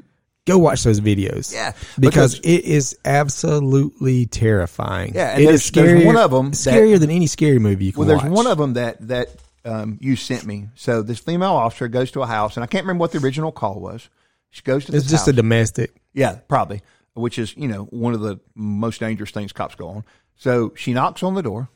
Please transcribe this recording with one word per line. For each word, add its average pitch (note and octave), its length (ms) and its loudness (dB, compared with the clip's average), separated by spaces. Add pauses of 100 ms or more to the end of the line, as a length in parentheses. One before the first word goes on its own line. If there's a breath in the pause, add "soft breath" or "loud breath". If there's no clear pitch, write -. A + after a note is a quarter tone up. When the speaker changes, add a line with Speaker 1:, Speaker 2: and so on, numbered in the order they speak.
(480)
Speaker 1:
Go F#3 100 4
watch D#3 260 4
those G#2+ 160 4
videos. G2+ 540 -2
Speaker 2:
Yeah, A2 200 -6 (260 loud breath)
Speaker 1:
Because C3 400 4
Speaker 2:
because - 40 -
Speaker 1:
it E3+ 220 2
is D3 400 0
absolutely C#3 1200 0
terrifying. G2 880 -2
Speaker 2:
Yeah, D#3 200 -2
and C#3+ 100 2
Speaker 1:
It - 40 8
Speaker 2:
there's, D#3 180 4
Speaker 1:
is - 60 -8
Speaker 2:
there's E3+ 300 6
Speaker 1:
scarier, E3 40 8
Speaker 2:
one G3 120 6
of F#3 160 4
'em C3 180 2
that D3 60 -6
Speaker 1:
scarier G#3+ 420 6
than D3+ 120 2
any E3+ 160 2
scary C#3+ 320 2
movie G2 260 2
you F#2+ 80 -2
can - 60 -10
Speaker 2:
Well, G2+ 80 2
there's A#2 160 4
Speaker 1:
watch. D3 80 -2
Speaker 2:
one A3+ 160 2
of F#3+ 120 0
'em C#3 140 0
that, A#2 340 -6
that, B2 220 -4 (360)
um, A2 360 -8
you C3 140 0
sent - 300 -8
me. G#2 300 -12
So A#2 260 -2
this A2 180 -8
female F3+ 340 -2
officer A#2+ 340 -2
goes B2 240 -2
to C#3 100 -6
a B2 60 -4
house, G#2+ 300 -4
and A#2+ 60 -6
I B2 40 -8
can't F#3+ 180 -4
remember F3+ 160 -4
what E3 100 -2
the D#3+ 80 -6
original C#3+ 320 -4
call G2 280 -8
was. F#2 300 -16 (400)
She - 120 -20
goes C#3 240 -2
to - 100 -6
Speaker 1:
It's D3 80 2
Speaker 2:
this C3+ 80 -2
Speaker 1:
just D#3+ 160 2
a D3+ 40 2
Speaker 2:
house. C3+ 40 2
Speaker 1:
domestic. A2+ 600 0 (180)
Speaker 2:
Yeah, B2 240 -2 (100)
probably, G#2 340 -2 (320)
which A#2 240 -6
is, A2+ 200 -8
you D3 100 -8
know, G2+ 180 -8
one A#2 280 -6
of A2 80 -4
the G#2 180 -6 (160)
most G#2+ 460 -6
dangerous G#2+ 300 -8
things G2+ 200 -10
cops - 240 -10
go E2+ 140 -14
on. G#2 160 -14 (320)
So A#2+ 380 -2
she - 180 -6
knocks B2+ 300 -4
on F#3 120 -4
the F#3+ 80 -6
door. A#2 320 -8